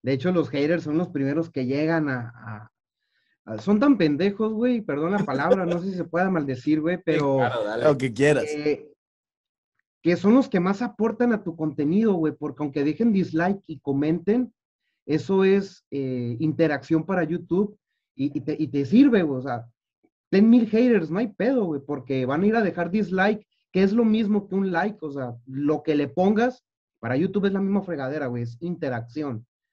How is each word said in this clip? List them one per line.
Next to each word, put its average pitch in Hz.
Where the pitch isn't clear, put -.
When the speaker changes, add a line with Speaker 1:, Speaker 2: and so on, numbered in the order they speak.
Speaker 1:
De 135
hecho, 151
los 165
haters 156
son 151
los 175
primeros 147
que 131
llegan 151
a, 120
a, 110
a, 110
son 202
tan 277
pendejos, 196
güey, 240
perdón 151
la 208
palabra, 170
no 175
sé 190
si 185
se 170
pueda 180
maldecir, 151
güey, 175
Speaker 2:
Sí, 180
Speaker 1:
pero 143
Speaker 2:
claro, 123
dale. 107
Speaker 3:
Lo 147
que 127
quieras. 135
Speaker 1:
eh, 147
que 175
son 196
los 262
que 196
más 190
aportan 226
a 214
tu 165
contenido, 160
güey, 160
porque 147
aunque 139
dejen 156
dislike 185
y 156
comenten, 170
eso 170
es, 196
eh, 127
interacción 156
para 180
YouTube 170
y, 143
y 139
te, 143
y 156
te 139
sirve, 226
güey, 139
o -
sea, 123
ten 202
mil 226
haters, 220
no 170
hay 233
pedo, 226
güey, 147
porque 131
van 143
a -
ir 220
a 233
dejar 175
dislike, 196
que 185
es 196
lo 233
mismo 214
que 185
un 190
like, 196
o 156
sea, 131
lo 147
que 156
le 143
pongas, 214
para 120
YouTube 190
es 196
la 196
misma 196
fregadera, 143
güey, 120
es 117
interacción. 139